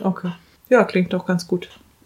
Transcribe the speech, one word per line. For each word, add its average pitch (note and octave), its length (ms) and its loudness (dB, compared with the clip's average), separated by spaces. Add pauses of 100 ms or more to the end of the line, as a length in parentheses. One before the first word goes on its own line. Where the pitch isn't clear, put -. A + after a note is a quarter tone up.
Okay. F3+ 300 -4 (380)
Ja, B3 160 6
klingt F#3 300 0
doch F3+ 100 -4
ganz F3+ 220 -2
gut. F3 220 -4 (380)